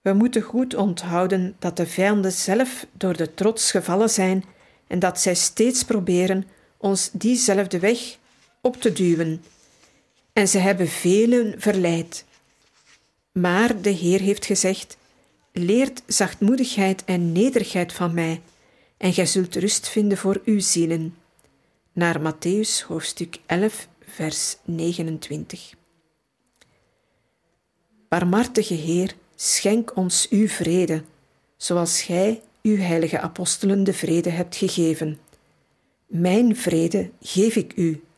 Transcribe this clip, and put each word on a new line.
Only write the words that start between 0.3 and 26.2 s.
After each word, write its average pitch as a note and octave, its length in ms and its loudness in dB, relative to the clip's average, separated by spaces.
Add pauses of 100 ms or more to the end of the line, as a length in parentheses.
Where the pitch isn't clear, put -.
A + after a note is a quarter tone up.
goed B3+ 320 -2
onthouden F#3 840 0
dat E3+ 180 -4
de F3 100 0
vijanden F#3+ 460 0
zelf A#3+ 600 -2
door F3+ 240 -2
de D#3+ 180 -4
trots A3 360 0
gevallen G3 400 2
zijn F#3+ 340 0 (420)
en - 120 -4
dat F3+ 220 0
zij F3+ 140 2
steeds A#3+ 500 2
proberen F#3+ 600 0 (340)
ons G3 340 -2
diezelfde G3+ 680 0
weg G#3+ 400 -2 (420)
op B3+ 160 0
te A3 160 0
duwen. E3+ 520 0 (880)
En G3+ 160 4
ze G3+ 100 2
hebben F#3 300 2
velen G#3+ 720 2
verleid. E3+ 640 -2 (1080)
Maar F#3 500 2
de G3+ 80 2
Heer F3 300 2
heeft G3 260 -2
gezegd: - 500 -2 (560)
"Leert A3 540 0
zachtmoedigheid G3+ 1000 0
en F3 280 0
nederigheid F#3+ 600 0
van F3 220 -4
mij, E3 260 -2 (560)
en F#3 160 0
gij F3+ 140 2
zult F#3 300 -2
rust F#3 320 -2
vinden G#3 300 2
voor G3 260 0
uw G#3 160 2
zielen." E3 560 -2 (760)
Naar E3+ 280 0
Mattheüs E3+ 680 -2
hoofdstuk - 600 -8
elf, G#3 420 -2 (180)
vers - 580 -6
negenentwintig. E3 1120 -6 (2250)